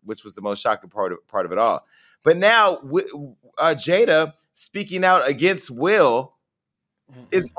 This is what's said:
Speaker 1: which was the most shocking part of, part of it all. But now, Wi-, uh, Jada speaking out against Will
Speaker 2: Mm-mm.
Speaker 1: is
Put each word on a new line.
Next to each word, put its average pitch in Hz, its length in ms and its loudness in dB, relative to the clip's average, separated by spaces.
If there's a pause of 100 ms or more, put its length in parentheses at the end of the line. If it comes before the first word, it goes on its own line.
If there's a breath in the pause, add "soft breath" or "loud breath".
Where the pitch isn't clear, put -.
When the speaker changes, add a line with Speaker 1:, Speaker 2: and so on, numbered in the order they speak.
Speaker 1:
which 107 180 -14
was 101 120 -20
the 101 60 -20
most 101 200 -8
shocking 104 280 -4
part 98 220 -4
of, - 160 -14
part 95 180 -4
of 82 60 -10
it 92 60 -4
all. 107 280 0 (380 soft breath)
But 165 140 2
now, 208 380 4
Wi-, 147 340 -4 (480)
uh, 160 180 2
Jada 160 600 0 (200)
speaking 185 480 -10
out 185 240 4
against 147 440 -2
Will 135 640 2 (760)
Speaker 2:
Mm-mm. 127 200 -20
Speaker 1:
is 180 260 -2